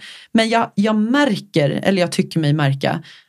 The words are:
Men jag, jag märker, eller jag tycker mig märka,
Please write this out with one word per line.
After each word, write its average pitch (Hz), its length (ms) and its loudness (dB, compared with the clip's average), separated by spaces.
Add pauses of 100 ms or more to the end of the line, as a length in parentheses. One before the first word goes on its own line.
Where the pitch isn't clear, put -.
(320)
Men 226 180 2
jag, 226 260 0
jag 214 200 0
märker, 220 760 0
eller 190 320 -2
jag 170 100 0
tycker - 280 -4
mig 147 140 2
märka, 139 500 0 (260)